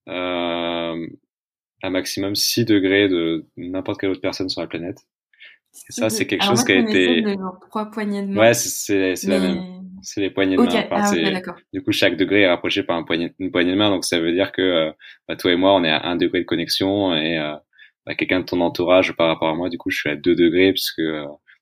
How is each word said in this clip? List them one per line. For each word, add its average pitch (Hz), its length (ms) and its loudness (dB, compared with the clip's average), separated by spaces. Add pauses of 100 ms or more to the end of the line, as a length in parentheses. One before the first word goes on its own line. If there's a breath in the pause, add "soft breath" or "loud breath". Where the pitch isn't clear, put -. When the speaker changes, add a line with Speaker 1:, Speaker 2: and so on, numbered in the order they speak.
Speaker 1:
euh, 85 1000 -4 (760)
à 95 80 -6
maximum 98 460 -4
six - 280 0
degrés 101 440 4
de 82 380 0 (100)
n'importe 92 440 -6
quelle 98 100 0
autre 90 100 -4
personne 92 280 -4
sur 90 120 -6
la 82 80 -6
planète. 85 300 -10 (920 loud breath)
Et - 40 -18
ça, 110 160 -2
c'est 107 180 -2
quelque 98 160 -2
Speaker 2:
Alors 101 120 2
Speaker 1:
chose - 60 4
Speaker 2:
moi, - 60 0
Speaker 1:
qui 101 60 4
a 95 40 6
Speaker 2:
je 92 60 6
connaissais 90 360 4
Speaker 1:
été - 40 2
Speaker 2:
de 104 100 0
genre 185 260 -8 (100)
trois 214 220 -6
poignées 202 320 -6
de 196 60 -6
main. 196 120 -2
Speaker 1:
Ouais, 117 140 6
c'est, - 140 -2
c'est, 95 480 -2
c'est 95 120 -6
la 92 120 2
Speaker 2:
Mais 95 140 0
Speaker 1:
même. - 280 -10 (200)
C'est - 180 -8
les 95 100 -2
poignées 95 260 0
de - 40 4
Speaker 2:
Ok, 240 120 4
Speaker 1:
main. 220 140 0
Enfin, - 160 -2
Speaker 2:
ah, 202 80 2
ok, 202 60 2
Speaker 1:
c'est, 165 160 0
Speaker 2:
d'accord. 180 240 -8 (160)
Speaker 1:
du 95 100 -6
coup, - 80 -2
chaque 95 260 2
degré 95 260 4
est 95 60 6
rapproché 87 360 0
par 87 120 -2
un 82 60 -2
poignet, 82 380 -4
une 92 100 -4
poignée 90 220 2
de 95 40 0
main. 104 140 2
Donc, 90 140 -2
ça 85 160 0
veut 85 120 0
dire 95 200 0
que, - 100 -2
euh, 82 300 2 (340 loud breath)
bah, 82 80 -8
toi 90 180 0
et 87 40 4
moi, 95 180 4
on 90 80 4
est 80 80 2
à 76 140 0
un 87 100 -2
degré 87 260 0
de 85 40 -4
connexion 92 680 0
et, 80 240 -2
euh, 76 160 -4 (520 soft breath)
bah, - 80 -8
quelqu'un 90 260 0
de 85 40 -6
ton 90 160 -2
entourage 87 560 2
par 82 100 2
rapport 80 220 0
à 78 60 -2
moi, 87 140 -4
du 82 100 -6
coup, - 120 -8
je - 80 -4
suis - 100 -4
à 76 80 -2
deux 82 200 2
degrés 87 360 4
puisque, - 280 -6
euh, 78 260 -4 (360 soft breath)